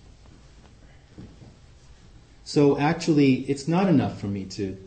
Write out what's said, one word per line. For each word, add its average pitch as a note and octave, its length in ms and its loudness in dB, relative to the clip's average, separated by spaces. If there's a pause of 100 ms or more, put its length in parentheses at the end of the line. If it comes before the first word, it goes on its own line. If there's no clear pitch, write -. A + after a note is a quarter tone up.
(2500)
So C#3+ 360 2
actually, D3 680 2
it's C#3 200 -6
not F3+ 200 0
enough B2 320 0
for G#2+ 60 -10
me G2+ 200 -6
to F#2+ 300 -8 (120)